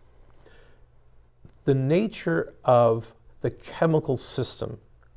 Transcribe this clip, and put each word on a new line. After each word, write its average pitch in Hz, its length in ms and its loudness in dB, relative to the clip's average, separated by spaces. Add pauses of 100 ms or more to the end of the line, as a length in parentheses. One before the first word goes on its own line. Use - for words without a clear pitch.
(1600)
The 139 100 2
nature 165 800 -2 (100)
of 117 500 4 (260)
the 120 100 -4
chemical 156 640 -2
system, - 640 -8 (380)